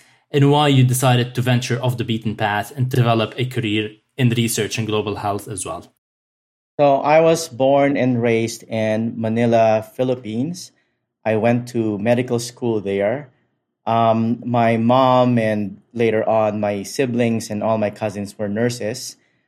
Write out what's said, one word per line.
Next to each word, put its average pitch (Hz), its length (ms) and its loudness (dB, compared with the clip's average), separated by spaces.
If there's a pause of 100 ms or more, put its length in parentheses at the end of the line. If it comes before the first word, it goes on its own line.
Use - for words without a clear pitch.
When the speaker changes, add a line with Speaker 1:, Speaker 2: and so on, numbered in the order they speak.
(300)
Speaker 1:
and 139 200 4
why 147 180 4
you 131 160 6
decided 123 520 2
to 123 40 -2
venture 123 420 0
off 127 140 -2
the 110 80 -4
beaten 107 320 -4
path 104 400 -2
and 127 140 -2
develop 113 480 2
a 131 80 -2
career 107 460 -4 (260)
in 123 100 4
research 117 480 -2
and 110 100 -4
global 104 300 -2
health 101 320 -6
as 98 160 -10
well? 87 260 -12 (880)
Speaker 2:
So 143 180 4
I 156 260 4
was 165 260 2
born 139 480 2
and 123 240 0
raised 113 440 0
in 110 540 -2
Manila, 113 640 2 (120)
Philippines. 127 760 -6 (540)
I 110 120 0
went 120 320 0
to 110 300 -2
medical 120 400 0
school 117 440 -4
there. 101 480 -2 (560)
Um, 113 580 2
my 117 320 2
mom 123 600 4
and 104 420 -2 (140)
later 113 340 0
on 107 320 2
my 104 220 -2
siblings 117 640 -2
and 104 140 -6
all 110 160 0
my 107 100 0
cousins 104 500 -8
were 104 120 -4
nurses. 117 640 -4 (320)